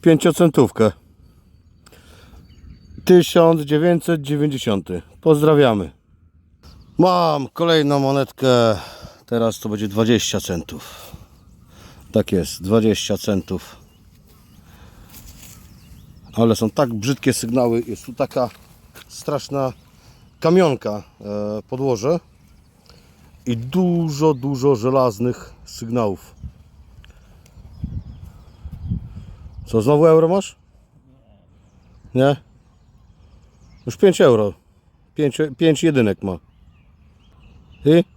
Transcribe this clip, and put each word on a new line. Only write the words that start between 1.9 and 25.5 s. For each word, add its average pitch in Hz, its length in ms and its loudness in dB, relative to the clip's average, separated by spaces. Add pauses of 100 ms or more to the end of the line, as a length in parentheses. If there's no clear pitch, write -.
Tysiąc 165 560 6
dziewięćset 156 600 0
dziewięćdziesiąty. 135 800 -4 (200)
Pozdrawiamy. 147 680 2 (1040)
Mam 165 500 2
kolejną 156 520 0
monetkę. 127 800 2 (480)
Teraz 113 340 -2
to 113 100 -10
będzie 104 180 -6
dwadzieścia 107 520 0
centów. - 760 -12 (960)
Tak 107 200 -2
jest, 85 320 -6
dwadzieścia 107 540 0
centów. - 580 -8 (2500)
Ale 113 220 2
są 110 140 -4
tak 127 240 -2
brzydkie 123 400 -2
sygnały. 120 540 -2
Jest 107 180 -12
tu 127 80 -16
taka 127 360 -4 (580)
straszna 139 680 -8 (640)
kamionka, 143 640 0 (180)
e, 104 480 -8
podłoże. 131 500 -4 (1300)
I 120 120 -4
dużo, 156 760 0
dużo 135 420 -2
żelaznych 123 760 -2 (120)